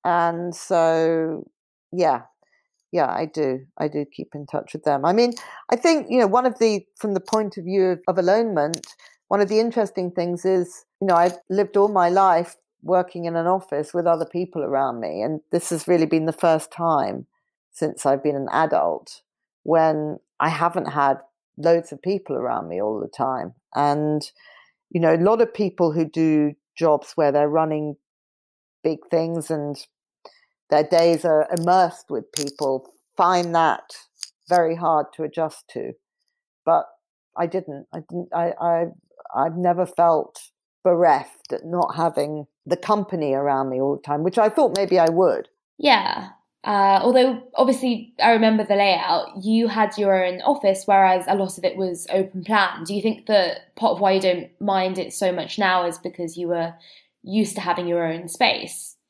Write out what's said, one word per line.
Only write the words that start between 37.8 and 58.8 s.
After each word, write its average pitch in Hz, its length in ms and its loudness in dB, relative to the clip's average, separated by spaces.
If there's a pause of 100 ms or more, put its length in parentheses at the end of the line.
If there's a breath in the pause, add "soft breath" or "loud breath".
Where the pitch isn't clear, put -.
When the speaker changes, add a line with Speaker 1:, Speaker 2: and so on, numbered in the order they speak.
Speaker 1:
I 165 60 -10
didn't. 175 340 -12
I, 170 260 -2
I, 170 260 0 (500)
I've 160 200 -2
never 175 300 0
felt 170 540 0 (440)
bereft 156 680 2
at - 120 -10
not 175 300 -2
having 151 500 -2 (200)
the 175 120 -2
company 180 560 -2
around 135 360 0
me 131 120 -4
all 143 140 0
the - 60 -16
time, 147 220 -4
which 185 140 0
I 214 120 4
thought 180 280 2
maybe 185 220 2
I 165 100 6
would. 165 400 2 (280)
Speaker 2:
Yeah. 226 520 0 (340)
Uh, 196 380 4
although, 247 420 4 (120)
obviously, 254 640 0
I 233 100 6
remember 220 320 4
the 202 120 0
layout. 185 680 0
You 226 240 2
had 208 300 0
your 190 280 2
own 180 160 -4
office, 196 440 0
whereas 190 420 4
a 190 80 2
lot 190 220 -4
of 180 80 -8
it 180 100 0
was 180 340 -6
open 190 340 -2
plan. 185 420 0
Do 196 80 -8
you 202 80 -4
think 214 240 -4
that 190 500 0
part 226 180 0
of 175 60 -4
why 196 140 2
you 190 80 2
don't 180 280 -2 (120)
mind 190 360 -2
it - 160 -8
so 185 200 0
much 175 260 -8
now 185 260 2
is 170 120 -4
because 170 400 -10
you 175 100 -6
were 170 260 -2 (480 soft breath)
used 208 340 -2
to 202 60 -6
having 175 260 -4
your 170 180 -2
own 165 240 -6
space? - 680 -4 (140)